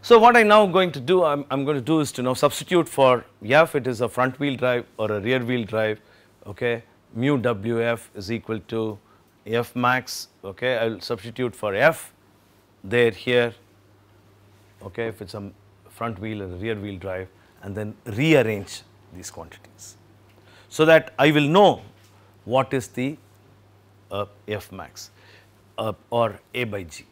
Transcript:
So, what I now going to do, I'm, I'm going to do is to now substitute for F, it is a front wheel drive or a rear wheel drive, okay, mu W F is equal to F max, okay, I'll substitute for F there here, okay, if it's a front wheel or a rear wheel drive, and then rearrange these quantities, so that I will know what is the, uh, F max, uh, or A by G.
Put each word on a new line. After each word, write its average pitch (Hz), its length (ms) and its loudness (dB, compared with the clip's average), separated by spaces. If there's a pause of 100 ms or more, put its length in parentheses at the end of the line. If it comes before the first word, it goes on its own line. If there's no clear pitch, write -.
So, 233 160 8
what 240 180 8
I 233 60 8
now 208 240 8
going 180 260 2
to 139 80 -10
do, 175 220 2
I'm, 143 260 0
I'm 139 160 -2
going 147 120 -2
to 135 40 -4
do 156 200 0
is 143 120 -2
to 127 100 -6
now 127 120 0
substitute 147 540 0
for 127 360 4 (200)
F, 147 320 4
it 123 100 -2
is 120 140 -6
a 120 80 -2
front 127 320 -2
wheel 143 160 -2
drive 123 280 -2 (120)
or 107 160 -2
a 104 80 -2
rear 123 180 -2
wheel 120 260 -4
drive, 107 360 -2 (440)
okay, 117 380 -6 (320)
mu 135 240 0
W 117 420 -2
F 117 360 -4
is 101 160 -10
equal 113 340 -8
to 110 320 -6 (480)
F 117 300 -4
max, 127 500 -2 (180)
okay, 120 340 -4
I'll 110 220 -4
substitute 117 540 -8
for 101 220 -4
F 143 360 2 (680)
there 117 300 2
here, 120 420 0 (1300)
okay, 101 240 -8
if 110 160 -12
it's 95 120 -16
a 101 180 -12 (360)
front 113 300 -8
wheel 107 240 -8
or 95 40 -10
a 90 100 -12
rear 110 180 -6
wheel 101 240 -10
drive, 92 300 -8 (340)
and 98 140 -10
then 107 180 -10 (120)
rearrange 113 760 0 (320)
these 90 160 -16
quantities, - 680 -20 (720)
so - 160 0
that 156 320 4
I 147 140 4
will 147 160 2
know 170 360 4 (640)
what 131 300 -2
is 127 140 -4
the, 135 280 -6 (960)
uh, 101 140 -6 (240)
F 104 240 -8
max, - 380 -18 (680)
uh, 107 140 -4 (180)
or 117 300 -2 (140)
A 123 100 -4
by 104 180 -8
G. 82 300 -18